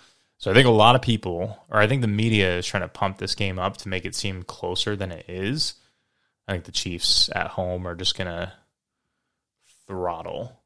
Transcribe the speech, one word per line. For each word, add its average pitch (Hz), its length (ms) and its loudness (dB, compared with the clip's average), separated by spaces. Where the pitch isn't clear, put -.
So - 140 -2
I - 20 2
think 127 140 8
a 123 40 6
lot 113 240 8
of 123 60 2
people, 104 560 -2
or 107 100 2
I 107 80 6
think 131 140 0
the 113 80 2
media 104 480 2
is 90 100 -4
trying 98 160 -4
to 87 60 -8
pump 95 280 -4
this - 180 -4
game 95 220 -4
up 95 200 -4
to - 120 -12
make 92 140 -4
it 98 100 -8
seem 92 300 -6
closer 95 540 -4
than 95 160 -4
it 82 160 -16
is. 98 460 -4
I 98 60 -6
think 90 140 -6
the - 80 -18
Chiefs - 600 0
at 82 140 -2
home 90 400 -4
are 87 80 -6
just 90 220 -2
gonna 90 340 -6
throttle 87 800 -6